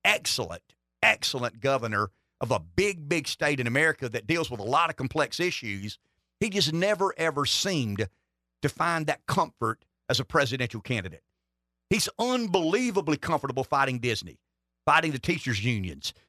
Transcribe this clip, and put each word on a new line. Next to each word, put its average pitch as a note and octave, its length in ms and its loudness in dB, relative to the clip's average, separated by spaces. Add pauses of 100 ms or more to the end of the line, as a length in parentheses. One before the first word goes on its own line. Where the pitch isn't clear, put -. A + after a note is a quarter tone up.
excellent, B2+ 580 -2 (400)
excellent - 580 0
governor A2+ 480 0 (320)
of A#2 100 -2
a A2+ 100 2
big, D#3+ 480 -2
big D#3+ 200 0
state D3 320 0
in A#2+ 60 0
America C#3 420 2
that A2 180 -6
deals E3 240 0
with A2+ 100 -8
a G2 40 -6
lot D#3 260 2
of - 60 -8
complex C3+ 420 -2
issues. G#2+ 600 -4 (420)
He A#3 80 0
just F#3 240 2
never, F#3+ 460 2
ever D3 260 0
seemed A2 640 0 (540)
to C#3+ 60 2
find E3 380 0
that D3 200 -2
comfort C3 580 0 (240)
as B2+ 120 2
a C3 40 -2
presidential B2 560 0
candidate. F#2 420 -6 (680)
He's - 180 2 (120)
unbelievably G3 960 2
comfortable C3+ 480 -2
fighting C3+ 340 0
Disney, A2+ 400 -4 (480)
fighting D#3+ 240 4
the C3 80 -4
teachers' B2 460 -2
unions, F#2+ 500 -4 (140)